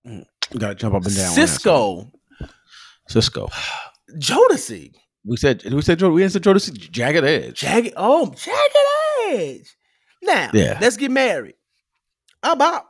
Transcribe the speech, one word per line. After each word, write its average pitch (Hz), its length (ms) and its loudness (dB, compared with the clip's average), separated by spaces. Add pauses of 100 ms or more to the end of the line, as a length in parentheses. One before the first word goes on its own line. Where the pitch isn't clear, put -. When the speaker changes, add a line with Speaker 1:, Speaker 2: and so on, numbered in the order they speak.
Speaker 1:
Mm. 110 200 -16 (280)
You 113 60 -6
gotta 101 160 -4
jump 107 180 -2
up 95 120 0
and 101 100 -2
down 95 140 -2
on 85 60 -2
that 294 120 4
Speaker 2:
Cisco. 117 640 0 (280)
Speaker 1:
song. - 100 -12 (580)
Cisco. - 400 -2 (360)
Speaker 2:
<sighs> - 340 -20
Jodeci. 156 760 0 (340)
Speaker 1:
We 113 120 -4
said, 135 260 0 (100)
we 143 80 0
said, 165 180 2
Jod-, 185 120 4
we 165 100 4
didn't 190 120 0
say 196 80 0
Jodeci. 190 500 2
Jagged 139 320 0
Edge. 123 360 -2
Speaker 2:
Jagged, 226 360 -2
oh, 254 320 2
Jagged 571 480 -2 (560)
Edge. 156 440 -8 (460)
Now, 254 320 -2
Speaker 1:
Yeah. 90 280 2
Speaker 2:
let's 226 160 2
get 277 140 -4
married. 226 440 -2 (880)
I'm 277 100 0
about 320 360 0